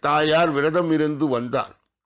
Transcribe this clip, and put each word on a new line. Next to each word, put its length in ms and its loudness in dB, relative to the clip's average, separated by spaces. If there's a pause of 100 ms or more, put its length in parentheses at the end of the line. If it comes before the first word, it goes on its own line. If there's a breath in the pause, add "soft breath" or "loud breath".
தாயார் 520 2
விரதம் 400 0
இருந்து 360 0
வந்தார். 460 -4 (320)